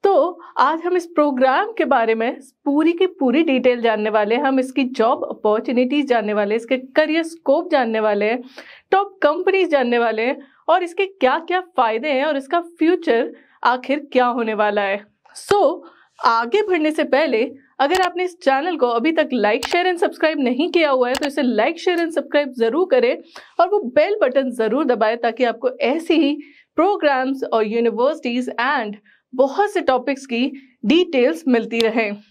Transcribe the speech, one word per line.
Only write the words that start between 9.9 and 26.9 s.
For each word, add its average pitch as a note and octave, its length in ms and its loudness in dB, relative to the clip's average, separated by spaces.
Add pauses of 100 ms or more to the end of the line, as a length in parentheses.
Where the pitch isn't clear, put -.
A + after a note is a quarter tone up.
वाले A3 220 0
हैं B3 160 -2 (300)
और F4+ 160 2
इसके F4 220 -4
क्या-क्या E4 540 -2 (180)
फायदे A#3 320 0
हैं C4+ 160 0
और D4+ 120 -2
इसका D4+ 240 -2
फ्यूचर E4 680 -2 (320)
आखिर B3+ 500 -2
क्या B3 120 4
होने A#3 280 -2
वाला G#3 280 0
है। G3+ 220 -2 (440)
So, F#4 340 2 (440)
आगे A#3+ 360 2
बढ़ने E4+ 300 0
से D#4 120 -2
पहले C4 400 0 (360)
अगर D#4+ 220 2
आपने F4 220 -2
इस F4+ 180 -6
चैनल C#4+ 360 0
को B3 100 2
अभी A#3+ 240 0
तक D#4 180 0 (160)
like, G#3+ 220 0
share F4 180 0
and F4+ 200 0
subscribe D#4 340 -2
नहीं C4 320 -2
किया D#4+ 180 2
हुआ B3+ 200 2
है, B3+ 60 -2
तो D4+ 100 -4
इसे C#4 180 -2
like, B3 420 0
share F4 200 0
and D#4+ 120 -6
subscribe C#4+ 420 -2
जरूर B3+ 320 0
करें B3+ 240 2 (440)
और F4 100 4
वो G#4 100 2 (160)
बेल F#4+ 260 2
बटन C4 300 0
जरूर B3 340 0
दबाएं, A3+ 320 0
ताकि A#3 260 -2
आपको A#3+ 380 -2
ऐसे D#4+ 340 0
ही D4 200 2 (400)
प्रोग्राम्स C#4 680 0